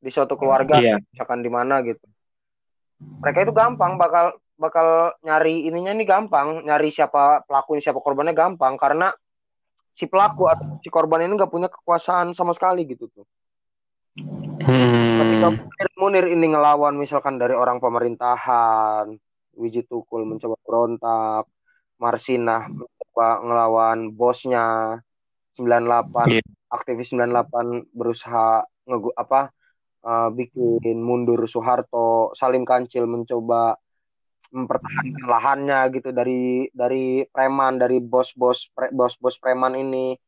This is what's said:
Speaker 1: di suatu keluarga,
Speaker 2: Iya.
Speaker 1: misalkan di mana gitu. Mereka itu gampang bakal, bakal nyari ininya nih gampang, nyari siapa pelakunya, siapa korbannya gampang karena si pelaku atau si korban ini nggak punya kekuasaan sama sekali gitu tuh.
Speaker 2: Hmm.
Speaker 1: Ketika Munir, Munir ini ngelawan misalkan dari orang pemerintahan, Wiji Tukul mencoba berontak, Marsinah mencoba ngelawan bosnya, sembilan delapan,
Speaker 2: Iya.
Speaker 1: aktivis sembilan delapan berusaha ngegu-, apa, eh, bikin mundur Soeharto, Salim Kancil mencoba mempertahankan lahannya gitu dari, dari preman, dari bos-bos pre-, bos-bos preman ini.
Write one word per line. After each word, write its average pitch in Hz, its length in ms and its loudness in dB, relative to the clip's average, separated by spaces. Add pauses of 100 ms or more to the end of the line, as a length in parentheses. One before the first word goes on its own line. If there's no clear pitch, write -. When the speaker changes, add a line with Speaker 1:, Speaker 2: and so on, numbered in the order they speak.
Speaker 1:
di 131 80 -10
suatu 135 260 -2
keluarga, 135 460 4
Speaker 2:
Iya. 110 160 4 (160)
Speaker 1:
misalkan 120 320 -6
di 117 60 -4
mana 131 340 0
gitu. 117 160 -6 (1200)
Mereka 156 240 0
itu - 80 -2
gampang 208 440 2
bakal, 170 400 2 (200)
bakal 165 680 2
nyari 160 400 0
ininya 175 280 -4
nih 220 120 -2
gampang, 160 600 0
nyari 151 280 2
siapa 147 520 4
pelakunya, 147 440 -2
siapa 131 80 -2
korbannya 147 400 -2
gampang 160 400 0
karena 151 320 0 (840)
si - 160 -10
pelaku 185 400 2
atau 151 320 -2
si - 80 -18
korban 160 380 2
ini 196 100 -2
nggak 196 160 0
punya 175 160 -4
kekuasaan 175 640 -2
sama 175 240 -2
sekali 180 320 -2
gitu 120 240 -14
tuh. 101 140 -20 (1400)
Speaker 2:
Hmm. 120 580 4
Speaker 1:
Ketika 110 320 4
Munir, - 460 -6
Munir 190 320 4
ini 165 240 2
ngelawan 147 420 4
misalkan 139 460 -4
dari 123 160 0
orang 123 240 0
pemerintahan, 117 1300 0 (460)
Wiji 117 260 -6
Tukul 113 400 -8
mencoba 110 400 -6
berontak, 113 800 -2 (560)
Marsinah 117 720 -2
mencoba - 560 -4 (160)
ngelawan 113 720 0
bosnya, 117 840 0 (600)
sembilan 120 280 2
delapan, 120 440 0
Speaker 2:
Iya. 110 140 2 (280)
Speaker 1:
aktivis 120 400 -8
sembilan 120 240 0
delapan 120 300 -2 (260)
berusaha 117 720 0 (240)
ngegu-, 120 300 -6
apa, 135 340 0 (500)
eh, 113 320 -2
bikin 117 680 -2
mundur 120 420 0
Soeharto, 117 880 0
Salim 127 300 0
Kancil 123 420 -2
mencoba 117 680 -2 (760)
mempertahankan 131 800 -8
lahannya 139 480 0 (160)
gitu 131 160 -6
dari, 127 640 -2
dari 131 480 -2
preman, 135 560 0
dari 123 240 2
bos-bos 123 720 0
pre-, 127 160 -6
bos-bos 127 480 -2
preman 131 400 -2
ini. 131 480 -4